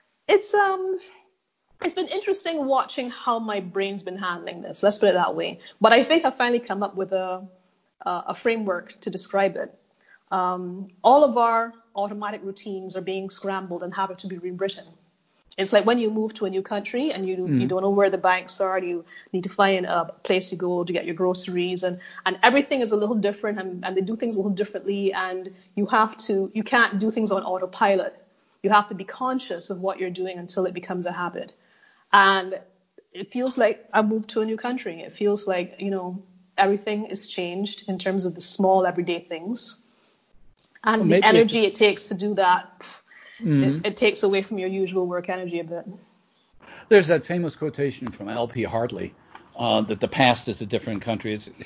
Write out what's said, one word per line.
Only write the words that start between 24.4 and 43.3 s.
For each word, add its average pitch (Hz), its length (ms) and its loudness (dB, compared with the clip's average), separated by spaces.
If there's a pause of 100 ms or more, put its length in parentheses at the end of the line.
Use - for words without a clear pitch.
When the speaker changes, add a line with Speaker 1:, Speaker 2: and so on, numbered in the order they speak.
Speaker 1:
differently, 202 600 -2
and 185 400 -6 (220)
you 202 120 0
have 220 320 2
to, 190 360 -2
you 220 80 -2
can't 214 380 4
do 220 100 0
things 220 220 0
on 190 100 0
autopilot. 185 720 0 (480)
You 196 80 2
have 208 180 6
to 220 60 -10
be 190 100 -10
conscious 254 680 -6
of 180 100 -8
what 190 180 -4
you're 185 120 -4
doing 185 280 -6
until 180 280 -4
it 180 80 -4
becomes 180 320 -6
a 175 60 -4
habit. 175 400 -8 (600)
And 190 480 6 (520)
it 190 200 -12
feels 254 260 -2
like 226 340 2
I 214 100 4
moved 214 280 -2
to 220 120 -2
a 220 40 0
new 220 100 -2
country. 214 440 -6
It - 140 -16
feels 208 340 0
like, 180 320 -2
you 196 100 -4
know, 185 320 -6 (340)
everything 202 500 0
is - 200 -10
changed 185 640 -6
in 185 100 -4
terms 190 280 -2
of 170 100 -4
the - 40 -10
small 190 460 4
everyday 175 320 -2
things. 175 580 -8 (1080)
And 220 200 2
Speaker 2:
Well, - 20 2
Speaker 1:
the 160 60 4
Speaker 2:
maybe 185 140 6
Speaker 1:
energy 220 400 6
Speaker 2:
it 196 40 4
Speaker 1:
it 196 60 -2
takes 202 340 4
to 220 60 -4
do 202 200 -2
that, 180 460 2
pff, - 160 -18 (440)